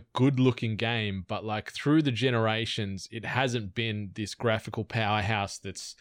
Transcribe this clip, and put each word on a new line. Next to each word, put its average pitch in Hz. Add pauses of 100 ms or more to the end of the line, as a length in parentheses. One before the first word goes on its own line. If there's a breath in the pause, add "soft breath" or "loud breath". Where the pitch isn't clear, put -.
(140)
good 127
looking 123
game, 104
but, 101
like, 107
through 156
the 143
generations, 113
it 113
hasn't 120
been 107
this 107
graphical 110
powerhouse 107
that's -